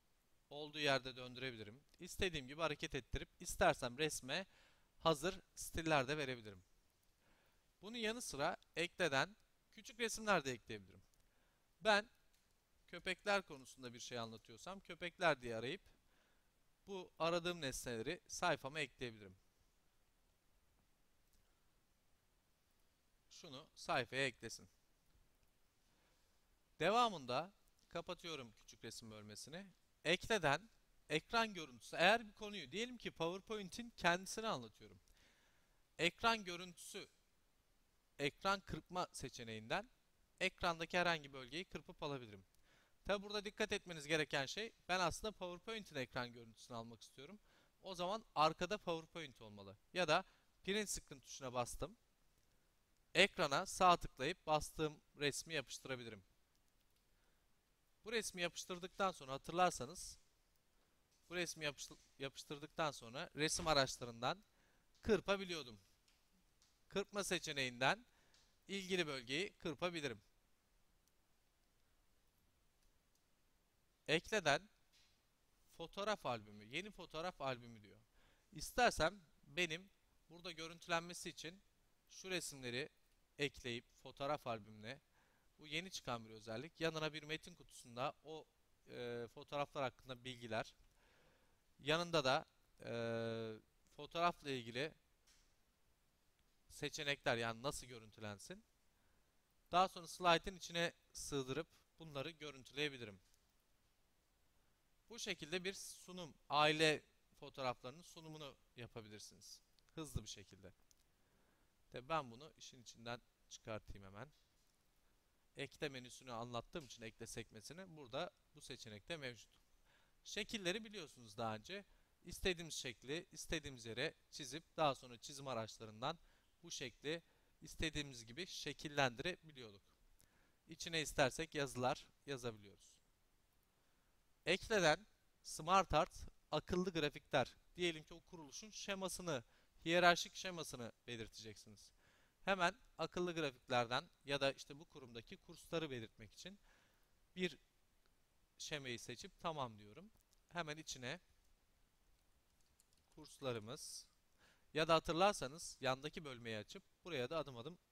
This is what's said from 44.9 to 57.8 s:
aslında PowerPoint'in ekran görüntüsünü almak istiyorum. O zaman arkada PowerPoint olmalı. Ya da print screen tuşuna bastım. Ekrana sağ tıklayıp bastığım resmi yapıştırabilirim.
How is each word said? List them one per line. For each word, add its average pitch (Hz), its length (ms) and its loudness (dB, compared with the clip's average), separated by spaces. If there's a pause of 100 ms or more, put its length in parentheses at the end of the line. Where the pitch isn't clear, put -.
aslında 180 320 0
PowerPoint'in 180 640 -8
ekran 123 360 -2
görüntüsünü 117 440 -12
almak 113 260 -8
istiyorum. 175 380 -16 (420)
O 185 120 -8
zaman 185 300 -2 (100)
arkada 170 440 6
PowerPoint 160 640 -4
olmalı. 101 340 -12 (160)
Ya 175 160 4
da 175 160 8 (380)
print 196 260 0
screen - 320 -6
tuşuna 127 320 -6
bastım. 127 440 -2 (1200)
Ekrana 170 520 6
sağ 180 300 8
tıklayıp 160 500 -4
bastığım 151 540 2 (140)
resmi 147 400 -2
yapıştırabilirim. 123 720 -4 (1800)